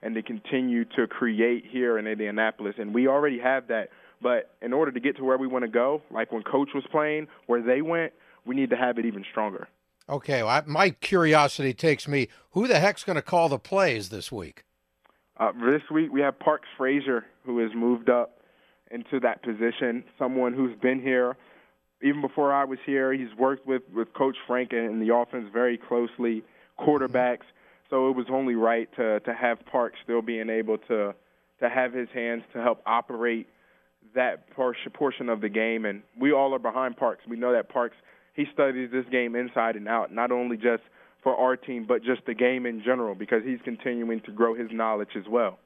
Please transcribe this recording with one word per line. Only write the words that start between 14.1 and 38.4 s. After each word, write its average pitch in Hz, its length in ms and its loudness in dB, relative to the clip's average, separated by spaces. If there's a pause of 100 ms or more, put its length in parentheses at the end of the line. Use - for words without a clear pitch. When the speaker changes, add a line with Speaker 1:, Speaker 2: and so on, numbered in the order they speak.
Speaker 2:
week? 87 320 -12 (760)
Speaker 1:
Uh, 110 160 2
this 123 360 2
week 156 220 0
we 135 80 0
have 139 180 0
Parks - 300 0 (100)
Frazier, 131 480 0 (200)
who 120 140 -2
has 113 140 0
moved 117 360 2
up 120 320 2 (500)
into 120 300 -6
that 120 220 0
position, 117 600 -2 (140)
someone 127 360 0
who's 127 260 -2
been 131 220 2
here 127 360 0 (640)
even 143 200 2
before 139 320 0
I 139 100 2
was 131 220 -4
here. 135 260 2
He's 131 160 -4 (100)
worked 135 300 0
with, 131 160 0 (100)
with 110 200 -4
Coach 135 240 0 (100)
Frank 123 240 -2
and, 117 180 -2
and 110 120 -2
the 110 120 4
offense 120 380 0
very 120 260 0
closely, 117 680 -2 (360)
quarterbacks. 127 640 2 (440)
So 131 200 2
it 131 60 0
was 120 160 -4
only 131 240 0
right 113 400 2
to, 110 240 0
to 117 140 -6
have 117 320 -2
Parks 120 380 -2
still 117 180 0
being 113 280 -4
able 110 280 0
to, 104 360 -4 (460)
to 120 100 0
have 127 240 -2
his 123 200 -6
hands 117 300 -4 (100)
to 120 80 -8
help 117 240 0
operate 117 640 -2 (680)
that 127 360 -2
por-, 127 240 -2 (180)
portion 131 360 -2
of 110 120 0
the 107 80 -2
game. 110 360 0
And 101 180 -6 (160)
we 139 120 4
all 135 220 4
are 127 60 -2
behind 120 380 -2
Parks. 117 300 -2
We 117 100 -8
know 123 140 0
that 113 180 2
Parks, 120 280 -2 (360)
he 147 200 -2